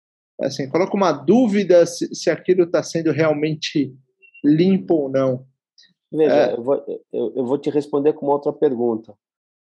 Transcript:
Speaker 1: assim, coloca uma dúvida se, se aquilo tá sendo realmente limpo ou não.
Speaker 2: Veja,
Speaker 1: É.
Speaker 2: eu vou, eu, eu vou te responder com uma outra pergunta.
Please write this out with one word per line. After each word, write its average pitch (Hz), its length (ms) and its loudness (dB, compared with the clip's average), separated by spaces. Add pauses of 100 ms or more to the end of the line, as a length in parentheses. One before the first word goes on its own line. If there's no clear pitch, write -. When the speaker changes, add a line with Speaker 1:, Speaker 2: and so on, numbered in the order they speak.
(400)
Speaker 1:
assim, 135 300 -6
coloca 185 260 -2
uma 190 160 2
dúvida 180 760 4
se, - 280 -6
se - 160 -4
aquilo 175 400 0
tá - 140 0
sendo 165 280 -2
realmente 151 840 -2 (500)
limpo 180 500 2
ou 143 160 0
não. 135 380 -2 (640)
Speaker 2:
Veja, 151 220 2
Speaker 1:
É. 147 200 2
Speaker 2:
eu 117 100 -8
vou, 135 220 -2 (260)
eu, 117 240 -4
eu 131 100 -2
vou 131 120 0
te 143 140 -4
responder 147 420 0
com 143 140 -8
uma 139 80 2
outra 143 180 -4
pergunta. 117 640 -2 (500)